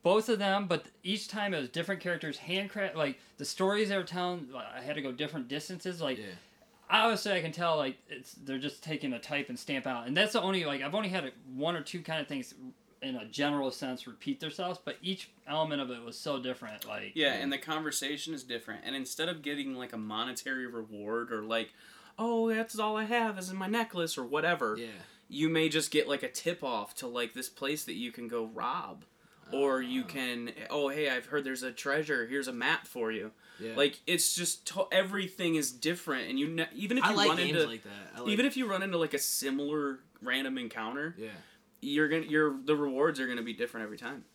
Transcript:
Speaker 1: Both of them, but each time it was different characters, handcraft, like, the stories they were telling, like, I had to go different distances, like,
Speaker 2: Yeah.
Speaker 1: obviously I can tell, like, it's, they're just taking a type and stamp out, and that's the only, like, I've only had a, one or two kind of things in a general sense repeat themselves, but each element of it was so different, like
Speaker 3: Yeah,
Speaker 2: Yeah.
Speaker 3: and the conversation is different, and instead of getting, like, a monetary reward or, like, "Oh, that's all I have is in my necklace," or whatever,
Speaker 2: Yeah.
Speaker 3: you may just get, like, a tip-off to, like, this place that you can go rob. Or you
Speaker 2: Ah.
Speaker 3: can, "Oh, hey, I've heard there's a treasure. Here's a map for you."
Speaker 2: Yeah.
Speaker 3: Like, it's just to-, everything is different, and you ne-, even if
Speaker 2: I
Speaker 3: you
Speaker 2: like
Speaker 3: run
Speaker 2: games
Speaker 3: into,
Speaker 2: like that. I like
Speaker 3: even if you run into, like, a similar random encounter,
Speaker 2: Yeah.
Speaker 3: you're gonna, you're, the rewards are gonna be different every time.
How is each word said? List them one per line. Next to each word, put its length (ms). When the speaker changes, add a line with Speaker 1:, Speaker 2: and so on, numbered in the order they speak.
Speaker 1:
Both 280
of 100
them, 280
but 180
each 240
time 260
it 60
was 100
different 320
characters, 360
handcraft, 580
like, 240
the 60
stories 460
they 80
were 60
telling, 460
like, 240
I 80
had 140
to 60
go 100
different 380
distances, 500
like, 180
Speaker 2:
Yeah. 80
Speaker 1:
obviously 440
I 80
can 100
tell, 240
like, 220
it's, 260
they're 260
just 220
taking 300
a 80
type 300
and 100
stamp 260
out, 220
and 80
that's 180
the 80
only, 220
like, 180
I've 140
only 140
had 160
a, 60
one 220
or 60
two 200
kind 200
of 60
things 260
in 160
a 80
general 460
sense 360
repeat 320
themselves, 440
but 180
each 280
element 340
of 100
it 100
was 160
so 220
different, 480
like 260
Speaker 3:
Yeah, 200
Speaker 2:
Yeah. 80
Speaker 3:
and 100
the 60
conversation 760
is 120
different, 400
and 100
instead 320
of 140
getting, 340
like, 160
a 60
monetary 680
reward 640
or, 120
like, 320
"Oh, 300
that's 320
all 160
I 80
have 340
is 120
in 80
my 100
necklace," 500
or 60
whatever, 560
Speaker 2:
Yeah. 80
Speaker 3:
you 220
may 180
just 240
get, 160
like, 160
a 80
tip-off 640
to, 120
like, 260
this 160
place 340
that 120
you 180
can 160
go 160
rob. 580
Or 300
you 220
Speaker 2:
Ah. 80
Speaker 3:
can, 420
"Oh, 200
hey, 200
I've 160
heard 180
there's 200
a 80
treasure. 560
Here's 200
a 60
map 320
for 260
you." 200
Speaker 2:
Yeah. 160
Speaker 3:
Like, 300
it's 300
just 320
to-, 240
everything 640
is 160
different, 580
and 100
you 100
ne-, 260
even 240
if 40
Speaker 2:
I 60
Speaker 3:
you 60
Speaker 2:
like 140
Speaker 3:
run 80
Speaker 2:
games 160
Speaker 3:
into, 120
Speaker 2:
like 160
that. 340
I 40
like 100
Speaker 3:
even 160
if 100
you 120
run 160
into, 160
like, 160
a 20
similar 840
random 380
encounter, 580
Speaker 2:
Yeah. 140
Speaker 3:
you're 280
gonna, 180
you're, 360
the 120
rewards 440
are 60
gonna 160
be 120
different 320
every 120
time. 260